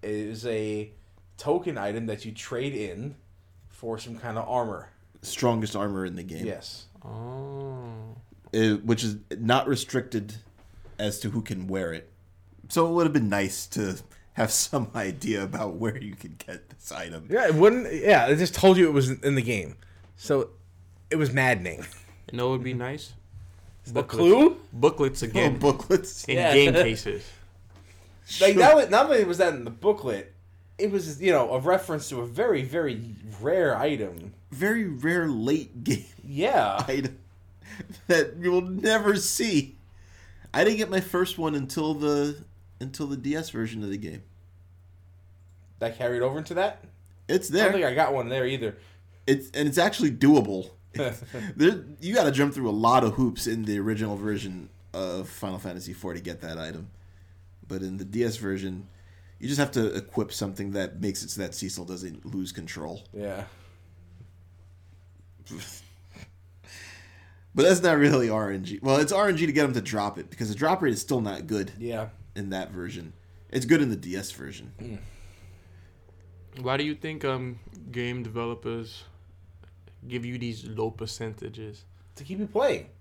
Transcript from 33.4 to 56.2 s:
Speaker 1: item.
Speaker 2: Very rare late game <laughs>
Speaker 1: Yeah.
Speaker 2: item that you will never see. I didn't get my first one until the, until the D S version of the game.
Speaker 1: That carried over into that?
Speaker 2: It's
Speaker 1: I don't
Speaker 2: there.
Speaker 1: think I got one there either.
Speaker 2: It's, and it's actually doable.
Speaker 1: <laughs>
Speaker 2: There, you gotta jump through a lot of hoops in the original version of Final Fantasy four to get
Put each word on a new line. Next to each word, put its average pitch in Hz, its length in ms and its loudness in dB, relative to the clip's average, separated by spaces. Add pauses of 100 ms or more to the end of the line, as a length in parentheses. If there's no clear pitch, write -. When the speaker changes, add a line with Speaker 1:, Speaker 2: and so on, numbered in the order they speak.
Speaker 1:
item. 101 560 -4 (180)
Speaker 2:
Very 208 340 0
rare 160 440 0
late 123 560 -2
game - 180 0 (100)
<laughs> - 100 -20
Speaker 1:
Yeah. 139 600 2
Speaker 2:
item 131 320 -4 (920)
that 165 300 4
you 175 140 0
will 180 100 6
never 208 540 2
see. 190 600 0 (760)
I 165 120 4
didn't 220 140 4
get 208 100 0
my 190 100 2
first 180 380 -2
one 160 180 -2
until 151 380 -2
the, 147 500 0 (380)
until 135 260 -8
the 139 80 -6
D 135 220 -4
S 160 140 -8
version 113 320 -6
of 101 60 -6
the 101 80 -6
game. 95 260 -10 (1600)
Speaker 1:
That 117 180 -4
carried 123 240 0
over 135 180 0
into 160 160 -8
that? 196 280 -2 (460)
Speaker 2:
It's 185 220 0
Speaker 1:
I - 20 -2
don't 196 100 6
Speaker 2:
there. 196 80 6
Speaker 1:
think 185 140 2
I 127 80 0
got 139 200 4
one 123 160 -2
there 131 160 0
either. 120 320 -2 (480)
Speaker 2:
It's, 135 260 2
and 147 160 0
it's 139 100 0
actually 175 340 2
doable. 113 600 6 (240)
Speaker 1:
<laughs> 123 180 -4 (420)
Speaker 2:
There, 165 300 4 (160)
you 185 140 -4
gotta 170 160 4
jump 139 240 2
through 127 140 -2
a - 20 0
lot 117 320 6
of 107 100 2
hoops 120 320 0
in 113 200 -2
the 104 120 -2
original 104 380 -2
version 98 540 -6 (260)
of 92 340 -6
Final 92 300 -8
Fantasy 90 340 -10
four 87 220 -10
to 87 40 -10
get 87 220 -10